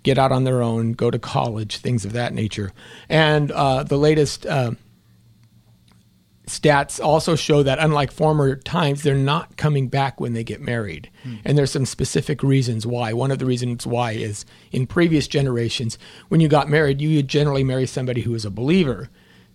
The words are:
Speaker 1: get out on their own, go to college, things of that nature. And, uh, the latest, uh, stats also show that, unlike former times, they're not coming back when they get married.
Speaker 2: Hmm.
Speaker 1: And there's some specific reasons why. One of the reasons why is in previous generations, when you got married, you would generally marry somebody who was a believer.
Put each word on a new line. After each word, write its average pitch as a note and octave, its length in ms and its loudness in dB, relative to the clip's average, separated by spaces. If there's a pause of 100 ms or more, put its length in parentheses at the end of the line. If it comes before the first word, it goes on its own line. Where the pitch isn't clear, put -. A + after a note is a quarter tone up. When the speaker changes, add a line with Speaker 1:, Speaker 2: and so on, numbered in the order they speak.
Speaker 1:
get C3+ 160 4
out C3+ 140 4
on C3 120 2
their B2+ 180 2
own, A2+ 300 0
go A#2+ 180 0
to B2 80 -2
college, A2 600 -4
things B2 260 -2
of G2+ 80 -8
that A#2+ 220 -4
nature. G2+ 380 -4 (360)
And, D3+ 440 2
uh, C#3 320 0
the C#3+ 140 0
latest, D3+ 480 2
uh, B2+ 260 0 (1700)
stats - 580 0
also D#3+ 300 2
show D3 300 2
that, C3+ 160 0
unlike D3+ 320 0
former D3+ 420 2
times, C#3+ 480 -2
they're C#3 140 2
not C#3 400 -2
coming C#3+ 320 0
back C3+ 320 -2
when A#2+ 120 -4
they A2+ 120 -4
get C3+ 160 -8
married. A#2 500 -6 (140)
Speaker 2:
Hmm. B2 100 -10 (100)
Speaker 1:
And D3 140 2
there's C#3 140 2
some C3+ 140 -2
specific - 580 -4
reasons B2 420 0
why. A#2+ 260 -4
One C3 200 -2
of C3 80 -4
the C3 60 -4
reasons B2 380 -2
why A#2+ 280 -2
is G#2+ 320 -6 (260)
in C3 160 -2
previous E3 400 2
generations, A#2+ 720 -2 (300)
when E3 120 4
you D#3+ 60 6
got D3 220 4
married, D3 320 2
you D#3 160 2
would C#3 100 2
generally C#3+ 380 2
marry C3 220 0
somebody B2+ 340 -4
who A2+ 100 -4
was A2+ 140 -4
a G#2 60 -8
believer. B2+ 600 0 (440)